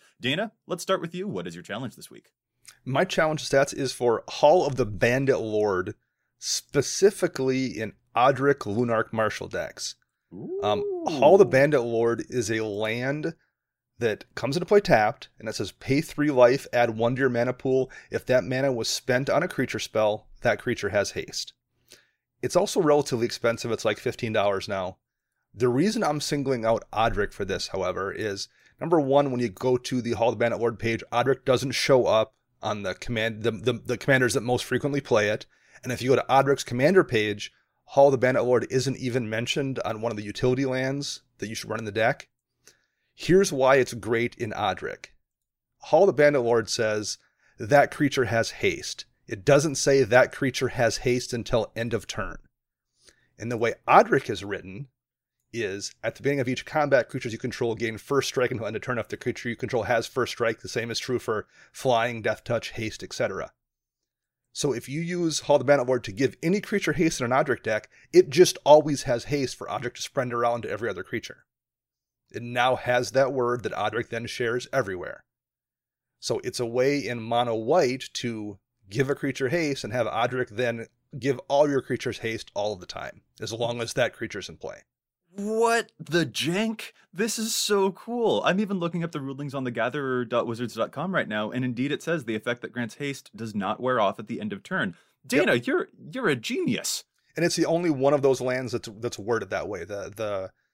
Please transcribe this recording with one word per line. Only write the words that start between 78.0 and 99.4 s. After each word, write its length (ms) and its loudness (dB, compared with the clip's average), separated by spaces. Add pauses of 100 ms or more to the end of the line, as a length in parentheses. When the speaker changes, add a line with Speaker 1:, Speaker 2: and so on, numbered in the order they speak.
Speaker 2:
to 440 -8 (320)
give 180 0
a 60 -2
creature 340 -4
haste 360 -2
and 100 -8
have 120 0
Odric 440 -2
then 360 -4 (320)
give 200 -2 (100)
all 200 4
your 120 0
creatures 380 -4
haste 360 -6
all 200 -2
of 60 -12
the 60 -18
time, 360 -12 (180)
as 140 -8
long 260 -4
as 140 -6
that 180 2
creature's 380 -10
in 80 -20
play. 240 -12 (520)
Speaker 1:
What 640 0
the 280 0
jank? 640 -4 (200)
This 260 -4
is 160 -4
so 380 2
cool. 520 0
I'm 160 2
even 180 -2
looking 240 -4
up 100 -6
the 80 -6
rulings 340 -8
on 100 -6
the 60 -4
gatherer 560 -2
dot 200 0
wizards 280 -6
dot 180 -2
com 220 -6
right 140 0
now, 220 -4
and 140 -4
indeed 260 -4
it 120 -4
says 220 -4
the 120 -4
effect 240 -4
that 120 -10
grants 240 -8
haste 380 -10
does 200 -10
not 260 -2
wear 180 0
off 200 0
at 80 -14
the 160 -8
end 100 -8
of 100 -10
turn. 320 -6 (320)
Dana, 280 2
Speaker 2:
Yep. 120 -2
Speaker 1:
you're, 220 -2 (240)
you're 160 -4
a 80 2
genius. 680 -4 (300)
Speaker 2:
And 120 0
it's 100 -2
the 80 0
only 240 0
one 240 2
of 80 4
those 220 4
lands 300 -4
that's, 180 -8 (100)
that's 180 -8
worded 320 -4